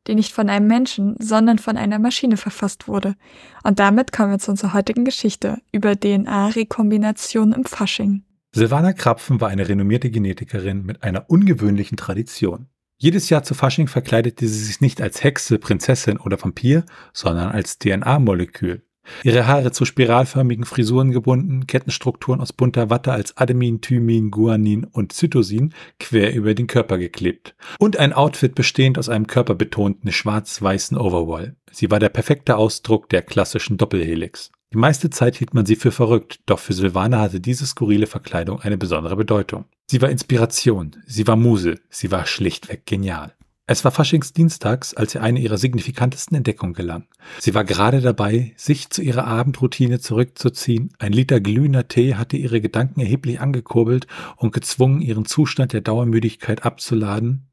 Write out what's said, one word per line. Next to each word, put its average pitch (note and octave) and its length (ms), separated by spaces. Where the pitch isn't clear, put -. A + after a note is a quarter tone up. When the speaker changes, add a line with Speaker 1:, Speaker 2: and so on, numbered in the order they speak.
Speaker 1:
die G#3+ 80
nicht G#3+ 200
von G#3 160
einem G3+ 160
Menschen, A3 520
sondern A3 400
von A3 200
einer G#3+ 200
Maschine A#3 380
verfasst - 500
wurde. G3+ 280
Und G3+ 140
damit G#3 340
kommen G3+ 200
wir G3 80
zu - 100
unserer G3 240
heutigen A3 320
Geschichte - 500
über G3+ 240
D-N-A-Rekombination G#3+ 1600
im B3+ 100
Fasching. G3+ 600
Speaker 2:
Silvana C#3 380
Krapfen B2 480
war A2 80
eine G2 180
renommierte G#2 440
Genetikerin G2 720
mit - 180
einer F#2+ 280
ungewöhnlichen G#2+ 680
Tradition. G2 680
Jedes E3+ 320
Jahr D3+ 120
zu - 120
Fasching C3+ 340
verkleidete A#2 580
sie G#2+ 180
sich G#2+ 180
nicht C3+ 180
als - 240
Hexe, C3+ 340
Prinzessin A2 600
oder G2 200
Vampir, C3+ 460
sondern F2 380
als G2+ 260
D-N-A-Molekül. G2 1040
Ihre A#2+ 240
Haare C3 260
zu - 120
spiralförmigen A#2+ 800
Frisuren B2 480
gebunden, C3 540
Kettenstrukturen - 720
aus B2+ 120
bunter A#2+ 380
Watte B2 220
als A2 240
Adenin, B2 440
Thymin, A2+ 500
Guanin G#2+ 540
und - 280
Cytosin B2+ 600
quer A2 360
über G#2+ 200
den A#2 120
Körper A2 320
geklebt. - 560
Und G#3 200
ein C#3+ 140
Outfit C#3 420
bestehend C3 440
aus B2+ 100
einem A2 180
körperbetonten G#2 840
schwarz-weißen - 840
Overall. F2 600
Sie F#2+ 200
war G#2+ 100
der G#2+ 80
perfekte B2+ 480
Ausdruck A2 520
der F2 140
klassischen - 540
Doppelhelix. E2 720
Die A2 60
meiste C#3+ 320
Zeit B2 260
hielt - 180
man A2+ 100
sie G#2+ 120
für - 160
verrückt, A#2 540
doch G2 120
für - 140
Silvana G2 480
hatte F#2+ 200
diese B2 260
skurrile G#2+ 420
Verkleidung - 520
eine G2+ 160
besondere F2 400
Bedeutung. G#2 500
Sie B2+ 140
war C3+ 80
Inspiration, A2+ 840
sie G#2+ 220
war A2+ 80
Muse, G#2 400
sie - 220
war F#2 160
schlichtweg - 580
genial. F#2 520
Es - 160
war C3+ 60
Faschingsdienstags, D3+ 1040
als - 220
ihr - 60
eine A#2+ 180
ihrer A2 180
signifikantesten B2+ 800
Entdeckungen G#2+ 360
gelang. E2+ 360
Sie - 120
war G#2 120
gerade G#2+ 360
dabei, A#2 560
sich - 340
zu - 120
ihrer B2+ 240
Abendroutine B2 720
zurückzuziehen. A#2+ 1000
Ein G2+ 120
Liter B2+ 280
glühender B2 480
Tee B2+ 260
hatte A2+ 220
ihre A#2 240
Gedanken B2+ 400
erheblich A#2+ 400
angekurbelt B2 640
und A2+ 160
gezwungen, C3+ 480
ihren A2 240
Zustand C3+ 480
der A2 80
Dauermüdigkeit A2+ 840
abzuladen. A2+ 880